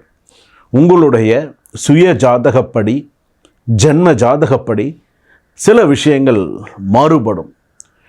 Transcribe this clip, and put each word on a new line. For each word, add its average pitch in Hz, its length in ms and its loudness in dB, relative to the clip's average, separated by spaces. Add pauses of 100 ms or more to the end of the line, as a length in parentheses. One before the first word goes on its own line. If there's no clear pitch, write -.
(680)
உங்களுடைய 139 840 2 (220)
சுய 165 400 2
ஜாதகப்படி, 123 960 -2 (760)
ஜென்ம 156 300 2
ஜாதகப்படி 127 840 -2 (560)
சில 226 320 2
விஷயங்கள் 135 640 0 (280)
மாறுபடும். 110 760 -2 (560)